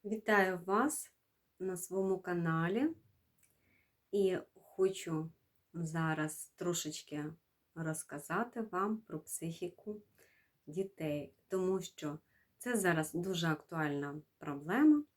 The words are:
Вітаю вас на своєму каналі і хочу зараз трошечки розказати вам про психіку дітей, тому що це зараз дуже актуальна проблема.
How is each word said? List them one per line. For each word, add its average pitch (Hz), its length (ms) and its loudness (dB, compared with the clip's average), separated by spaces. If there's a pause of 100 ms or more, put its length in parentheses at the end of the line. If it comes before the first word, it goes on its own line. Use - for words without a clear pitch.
Вітаю 196 600 4
вас 226 460 2 (480)
на 185 180 -2
своєму 190 420 0
каналі 175 680 2 (1200)
і 190 260 4 (240)
хочу 170 680 0 (440)
зараз 160 800 -2
трошечки 156 720 -4 (500)
розказати 165 880 -4
вам 214 360 -2
про 165 220 -10
психіку 175 840 -8 (680)
дітей, 151 680 -4 (140)
тому 185 340 0
що 156 380 -8 (380)
це 240 200 -2
зараз 170 360 2
дуже 170 340 -2
актуальна 147 760 -2 (160)
проблема. 233 680 4 (140)